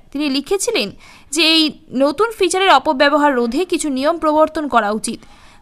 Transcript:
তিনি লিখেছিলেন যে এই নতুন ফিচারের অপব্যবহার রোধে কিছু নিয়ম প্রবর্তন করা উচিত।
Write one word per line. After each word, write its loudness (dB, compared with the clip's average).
তিনি -4
লিখেছিলেন -2
যে 0
এই 2
নতুন 0
ফিচারের 0
অপব্যবহার 2
রোধে -2
কিছু -4
নিয়ম -2
প্রবর্তন 0
করা 0
উচিত। -6